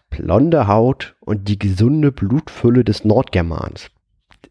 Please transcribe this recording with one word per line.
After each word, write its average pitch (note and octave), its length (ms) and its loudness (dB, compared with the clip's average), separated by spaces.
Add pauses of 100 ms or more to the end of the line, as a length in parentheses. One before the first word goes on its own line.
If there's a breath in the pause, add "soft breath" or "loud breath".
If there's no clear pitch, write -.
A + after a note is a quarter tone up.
blonde C3 580 0
Haut A2+ 520 0
und G2+ 280 -6
die G2+ 120 -2
gesunde A#2+ 520 2
Blutfülle B2 720 0
des A2 220 -2
Nordgermans. F#2+ 840 -2 (600)